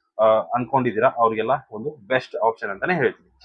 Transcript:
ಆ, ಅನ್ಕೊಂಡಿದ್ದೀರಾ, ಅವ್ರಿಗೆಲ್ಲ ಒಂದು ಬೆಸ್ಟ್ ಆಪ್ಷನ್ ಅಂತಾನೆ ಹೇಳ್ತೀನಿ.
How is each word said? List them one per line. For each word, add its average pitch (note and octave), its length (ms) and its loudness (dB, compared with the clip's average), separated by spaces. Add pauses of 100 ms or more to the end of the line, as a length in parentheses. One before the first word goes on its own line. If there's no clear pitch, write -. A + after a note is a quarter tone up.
(200)
ಆ, A2 60 4
ಅನ್ಕೊಂಡಿದ್ದೀರಾ, A#2+ 920 2
ಅವ್ರಿಗೆಲ್ಲ A2+ 340 0 (200)
ಒಂದು A2+ 360 -10
ಬೆಸ್ಟ್ B2+ 280 -2
ಆಪ್ಷನ್ A2+ 340 -2
ಅಂತಾನೆ G2+ 260 -2
ಹೇಳ್ತೀನಿ. B2 340 -2 (160)